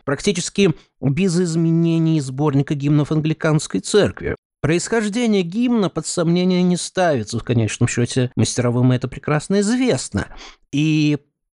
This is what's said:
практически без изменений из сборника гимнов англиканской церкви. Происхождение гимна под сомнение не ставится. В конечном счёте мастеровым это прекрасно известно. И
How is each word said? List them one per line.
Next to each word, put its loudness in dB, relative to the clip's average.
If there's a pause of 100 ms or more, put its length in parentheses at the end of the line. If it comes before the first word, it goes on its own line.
практически 0 (280)
без 0
изменений 2
из -2
сборника 0
гимнов 0
англиканской 0
церкви. 0 (260)
Происхождение 0
гимна 0
под -8
сомнение 2
не 2
ставится. -2
В -8
конечном 0
счёте -2
мастеровым 0
это 0
прекрасно -2
известно. -2 (460)
И 2 (340)